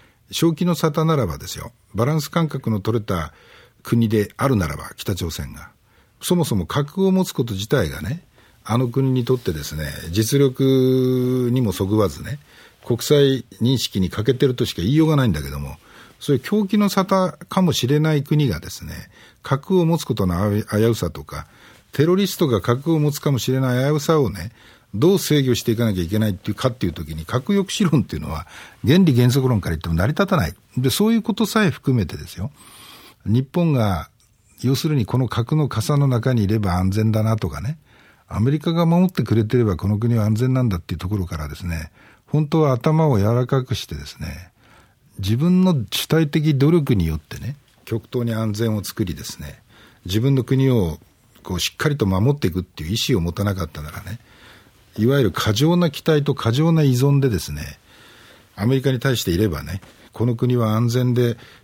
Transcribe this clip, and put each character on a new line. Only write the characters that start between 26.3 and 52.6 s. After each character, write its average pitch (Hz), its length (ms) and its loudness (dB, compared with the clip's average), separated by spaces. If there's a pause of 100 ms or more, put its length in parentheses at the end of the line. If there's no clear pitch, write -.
っ 98 40 -2
て - 160 -8
い - 20 0
う - 20 -14
か - 140 0
っ 120 40 -2
て 113 140 -4
い 87 40 0
う - 20 -2
時 78 220 -10
に、 80 100 -8
核 127 300 -2
抑 196 100 2
止 190 260 0
論 139 120 4
っ - 20 -12
て - 100 -10
い 78 40 -6
う 69 40 -10
の - 80 -8
は 78 160 -8 (400)
原 143 120 6
理 170 160 6
原 123 160 6
則 131 180 2
論 117 120 2
か - 100 -4
ら 85 60 -2
言 78 40 -6
っ - 20 -12
て 85 60 -8
も 82 60 0
成 87 140 2
り 151 40 0
立 202 140 0
た 190 100 0
な 101 100 2
い。 76 80 -8 (220)
で、 131 140 0
そ 208 180 2
う 226 40 2
い 233 40 2
う 214 60 0
こ 233 100 -2
と 208 140 -2
さ 220 180 0
え 175 60 2
含 131 260 -2
め 107 80 2
て 90 120 -8
で 73 120 -14
す - 60 -18
よ、 - 180 -8 (720)
日 113 180 2
本 170 300 0
が 104 380 0 (520)
要 131 140 2
す - 120 -2
る 156 80 0
に 117 100 0
こ - 120 -2
の 127 100 0
核 120 280 -2
の 151 120 2
傘 127 280 -2
の 143 120 2
中 127 260 0
に 113 100 2
い - 20 2
れ 110 120 0
ば 101 160 0
安 92 160 0
全 110 200 0
だ 110 120 2
な 110 140 2
と 98 120 -4
か 73 120 -10
ね、 139 180 -6 (500)
ア 85 100 -8
メ 113 120 2
リ 147 100 0
カ 170 120 -2
が 170 140 2
守 175 200 4
っ 180 40 0
て - 120 -2
く 110 120 -2
れ 113 100 4
て 110 120 0
れ 123 80 4
ば 98 120 0
こ 95 120 -4
の 104 100 0
国 117 160 0
は 107 120 2
安 110 80 2
全 127 200 0
な 131 80 2
ん 120 60 0
だ 95 80 0
っ 85 40 -4
て - 140 -8
い - 20 -4
う - 20 -8
と 92 100 -8
こ 104 80 -4
ろ 92 100 -4
か 85 120 -10
ら 76 100 -8
で 73 60 -12
す 90 120 -10
ね、 80 240 -6 (360)
本 151 220 0
当 160 120 2
は 147 120 4
頭 156 360 2
を 127 100 2
柔 104 160 2
ら 127 120 0
か 131 180 0
く - 100 -6
し - 120 -6
て - 80 -12
で 71 120 -12
す - 120 -18
ね、 76 320 -12 (680)
自 101 180 0
分 180 280 4
の 185 100 4 (160)
主 - 160 -6
体 160 220 2
的 156 260 2
努 139 160 4
力 143 240 4
に 87 120 2
よ 80 100 0
っ - 20 -4
て - 200 -14
ね、 120 180 -8 (280)
極 110 280 -6
東 120 140 -2
に 113 80 -2
安 110 180 -2
全 110 240 -2
を 101 80 -4
作 - 200 -4
り 85 100 -4
で - 100 -12
す - 160 -14
ね、 73 220 -16 (420)
自 92 160 -2
分 135 140 2
の 131 100 2
国 135 260 2
を 92 280 2 (440)
こ 95 120 -8
う 85 60 -4
し - 140 -4
っ - 20 -20
か - 120 -2
り 147 80 0
と 113 100 0
守 101 300 2
っ - 20 -8
て 98 100 -2
い - 20 -4
く 87 100 -4